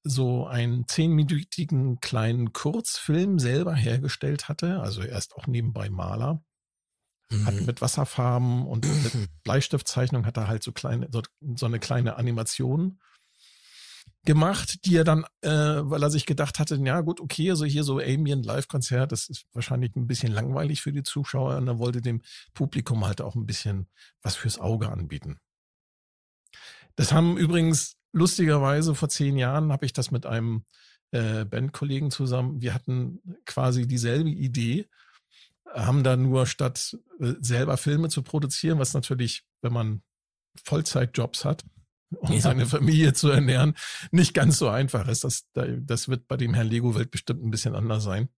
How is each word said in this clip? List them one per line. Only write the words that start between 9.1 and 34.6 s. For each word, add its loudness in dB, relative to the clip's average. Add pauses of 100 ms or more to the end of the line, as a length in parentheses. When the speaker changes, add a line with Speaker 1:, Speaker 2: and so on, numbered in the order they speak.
Speaker 2:
<clears throat> -6
Speaker 1:
Bleistiftzeichnung 0
hat -2
er -2
halt -2
so -10
kleine, -4
so, -2 (360)
so -4
eine -2
kleine -2
Animation -2 (1200)
gemacht, 2
die 6
er 6
dann, 4 (160)
äh, 0
weil 2
er 2
sich 0
gedacht -2
hatte, 0
ja 2
gut, -2
okay, -2
also 2
hier 0
so 0
Ambient 0
Live-Konzert, -2
das -6
ist -14
wahrscheinlich -4
ein -2
bisschen -2
langweilig -2
für -4
die -4
Zuschauer -4
und -2
er -2
wollte -2
dem -2 (320)
Publikum -2
halt 0
auch -8
ein -2
bisschen -4 (320)
was -4
fürs -4
Auge -2
anbieten. -8 (1600)
Das 2
haben 6
übrigens 2 (180)
lustigerweise 4
vor -2
zehn 0
Jahren, 2
hab -2
ich -4
das -2
mit -2
einem, -2 (460)
äh, -2
Bandkollegen -4
zusammen, -2
wir -4
hatten -4 (240)
quasi 0
dieselbe 0
Idee, -2 (840)